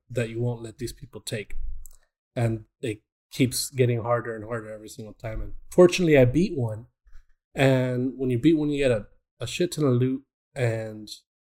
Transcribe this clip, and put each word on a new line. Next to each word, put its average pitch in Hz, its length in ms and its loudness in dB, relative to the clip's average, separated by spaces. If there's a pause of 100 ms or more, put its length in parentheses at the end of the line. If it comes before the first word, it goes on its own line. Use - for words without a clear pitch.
that 117 200 -4
you 113 120 -6
won't 120 200 -4
let 113 160 -14
these 120 160 -8
people - 280 -18
take. - 340 -8 (800)
And 113 300 -2 (160)
it 110 200 -6 (300)
keeps - 380 -2
getting 123 320 0
harder 117 340 -2
and 110 80 -12
harder 107 300 -10
every 107 160 -16
single 107 240 -16
time. 110 280 -8
And - 120 -8 (180)
fortunately, 175 460 8
I 127 80 10
beat 151 320 2
one. 113 300 -4 (680)
And 127 640 2
when 131 120 -2
you 120 100 0
beat 156 180 4
one, 151 120 -2
you 143 140 0
get 131 80 4
a, 107 160 -2 (320)
a 120 80 -8
shit 175 240 -2
ton 151 140 0
of 131 80 4
loot, 131 300 0 (300)
and 110 560 -4 (440)